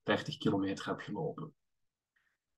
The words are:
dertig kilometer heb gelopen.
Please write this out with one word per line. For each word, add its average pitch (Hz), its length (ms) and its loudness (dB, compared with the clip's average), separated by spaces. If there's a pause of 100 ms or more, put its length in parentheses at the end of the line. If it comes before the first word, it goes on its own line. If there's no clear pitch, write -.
dertig 107 340 2
kilometer 98 500 2
heb 95 120 0
gelopen. 80 540 -6 (1040)